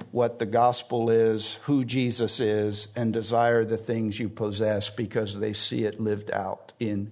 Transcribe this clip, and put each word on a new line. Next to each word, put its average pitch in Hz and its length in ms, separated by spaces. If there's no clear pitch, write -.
what 117 280
the 117 60
gospel 117 640
is, 113 540
who 139 240
Jesus 117 520
is, 107 560
and 113 200
desire 117 500
the 110 140
things 110 400
you 113 100
possess 107 600
because 104 480
they 107 160
see 113 300
it 104 140
lived 104 320
out 95 480
in 104 320